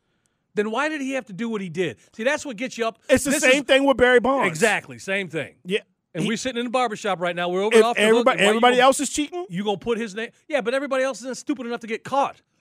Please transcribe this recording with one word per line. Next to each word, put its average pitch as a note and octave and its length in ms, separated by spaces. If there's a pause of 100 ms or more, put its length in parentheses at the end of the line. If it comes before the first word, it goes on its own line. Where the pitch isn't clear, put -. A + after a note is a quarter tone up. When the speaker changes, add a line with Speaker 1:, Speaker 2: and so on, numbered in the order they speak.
(560)
Speaker 1:
Then G#3 140
why C4 180
did D#4 120
he C4 140
have C4 120
to G#3 60
do A3 160
what A3 120
he F#3+ 80
did? D#3+ 280 (180)
See, - 80
that's C#4+ 240
what C4 100
gets A3+ 220
you A3+ 80
up. A3+ 120 (100)
Speaker 2:
it's C4 160
the F#3 80
Speaker 1:
This D4 100
Speaker 2:
same C4 120
Speaker 1:
is C#4+ 80
Speaker 2:
thing C#4 220
with C4+ 120
Barry B3 240
Bonds. B3+ 280
Speaker 1:
Exactly, E3 520
same G3 280
thing. C#3 360
Speaker 2:
Yeah. G3 160 (340)
Speaker 1:
And E3 80
Speaker 2:
He G#3+ 60
Speaker 1:
we're A3+ 80
sitting A#3+ 240
in A#3+ 60
the B3 40
barbershop G#3+ 500
right F3 140
now. F3 140
We're F3+ 160
over A3+ 120
Speaker 2:
If A3 80
Speaker 1:
off A#3 120
the G#3 60
Speaker 2:
everybody, A#3 360
Speaker 1:
hook. - 0
And F3+ 80
why - 40
Speaker 2:
everybody A#3+ 260
Speaker 1:
you B3 60
Speaker 2:
else C4 180
is C#4 100
cheating? F4 400
Speaker 1:
You F#3 140
gonna G3+ 140
put A#3 200
his A3 160
name? A3+ 160 (180)
Yeah, D4 120
but A3+ 120
everybody C4+ 300
else C4 200
isn't B3+ 140
stupid C4 300
enough A#3 140
to A3+ 80
get A3 160
caught C4 360 (200)